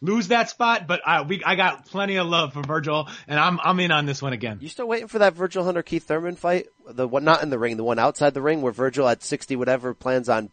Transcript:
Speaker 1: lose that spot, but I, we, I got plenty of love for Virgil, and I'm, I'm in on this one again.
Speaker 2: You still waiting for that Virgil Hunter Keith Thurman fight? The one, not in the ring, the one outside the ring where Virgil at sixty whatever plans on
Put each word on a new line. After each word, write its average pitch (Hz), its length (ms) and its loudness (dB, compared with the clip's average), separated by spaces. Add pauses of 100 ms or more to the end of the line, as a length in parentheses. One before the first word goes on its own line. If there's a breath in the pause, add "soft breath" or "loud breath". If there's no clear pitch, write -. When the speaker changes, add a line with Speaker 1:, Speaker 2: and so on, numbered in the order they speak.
Speaker 1:
lose 196 280 0
that 233 200 2
spot, 233 380 0
but 165 180 -2
I, 156 180 2
we, 170 200 -6
I 185 140 2
got 185 300 4
plenty 196 320 -2
of 175 100 0
love 165 240 2
for 143 100 -8
Virgil, 151 460 -2 (180 loud breath)
and 147 100 -4
I'm, 170 280 2
I'm 180 160 2
in 180 100 0
on 147 160 2
this 139 160 -4
one 139 100 -4
again. 110 280 -6
Speaker 2:
You 143 80 -14
still 240 180 -8
waiting 226 220 -4
for 220 100 -4
that 196 160 6
Virgil 180 300 -2
Hunter 175 180 0
Keith 165 220 -4
Thurman 175 320 -2
fight? 180 320 0 (200)
The 123 200 -4
one, 135 160 0
not 156 180 4
in 151 80 -4
the 127 80 -2
ring, 117 180 -2
the 110 60 -4
one 117 160 0
outside 143 340 2
the 135 100 -6
ring 151 200 0
where 123 80 0
Virgil 127 380 0
at 117 160 0
sixty 139 320 -6
whatever 123 360 0
plans 127 360 -2
on 110 240 0